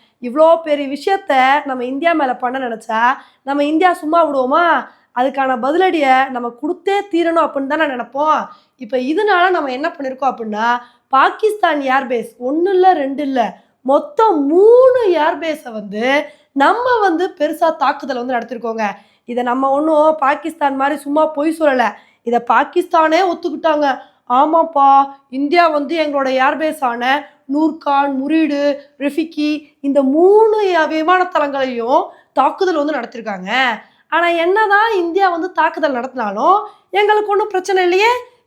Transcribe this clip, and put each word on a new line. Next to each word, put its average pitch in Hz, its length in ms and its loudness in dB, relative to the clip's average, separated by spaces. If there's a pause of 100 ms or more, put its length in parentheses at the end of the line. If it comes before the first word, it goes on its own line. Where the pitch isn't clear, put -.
(220)
இவ்வளோ 254 240 2 (140)
பெரிய 294 280 -2
விஷயத்த 392 440 -4 (300)
நம்ம 262 220 -6
இந்தியா 277 300 -2
மேல 277 200 0
பண்ண 247 240 -6
நினைச்சா 226 420 -6 (420)
நம்ம 285 220 0
இந்தியா 320 300 2
சும்மா 320 280 0
விடுவோமா? 285 440 2 (480)
அதுக்கான 269 440 -2
பதிலடியை 294 560 2 (140)
நம்ம 240 260 -6
கொடுத்தே 349 420 -4 (100)
தீரணும் 330 380 0
அப்படின்னு 277 280 -4
தானே 311 140 0
நினைப்போம். 277 540 -2 (400)
இப்ப 247 220 -8
இதனால 359 480 0
நம்ம 302 200 -2
என்ன 269 180 -4
பண்ணிருக்கோம் 262 420 -4
அப்படின்னா, 220 360 -6 (460)
பாகிஸ்தான் 349 760 2
ஏர்பேஸ் 247 420 -2 (100)
ஒண்ணு 311 300 -2
இல்ல, 370 220 4
ரெண்டு 277 300 -2
இல்ல, 269 180 -2 (460)
மொத்தம் 302 500 2 (100)
மூணு 480 540 6 (180)
ஏர்பேஸை 302 540 -4
வந்து 214 320 -8 (520)
நம்ம 349 280 2 (140)
வந்து 359 260 0 (100)
பெருசா 320 420 -2
தாக்குதல் 269 440 -4
வந்து 247 160 -4
நடத்திருக்கோங்க. 226 480 -6 (440)
இதை 240 160 -4
நம்ம 262 260 -2
ஒண்ணும் 302 460 2
பாகிஸ்தான் 294 600 -2
மாதிரி 277 220 -2
சும்மா 294 320 0
பொய் 311 280 -2
சொல்லல, 262 280 2 (400)
இதை 233 180 0
பாகிஸ்தானே 320 800 2
ஒத்துக்கிட்டாங்க. 320 640 -2 (420)
"ஆமாப்பா, 302 600 2 (400)
இந்தியா 294 380 2
வந்து 294 280 -2
எங்களோட 285 320 -2 (120)
ஏர்பேஸான 277 640 -2 (460)
நூர்கான், 285 640 0
முரீடு, 285 480 0 (360)
ரெஃபிகி 294 520 -4 (300)
இந்த 277 180 0 (100)
மூணு 403 480 4 (100)
ய-, 339 220 2
விமானத்தளங்களையும் 302 1120 0 (320)
தாக்குதல் 311 480 0
வந்து 294 160 -2
நடத்திருக்காங்க. 208 540 -8 (640)
ஆனா 339 140 0 (100)
என்னதான் 403 580 2
இந்தியா 359 340 0
வந்து 339 240 -4
தாக்குதல் 311 440 -2
நடத்தினாலும் 247 600 -2 (320)
எங்களுக்கு 415 420 0
ஒண்ணும் 427 180 0
பிரச்சனை 381 320 -2
இல்லையே, 370 280 2 (360)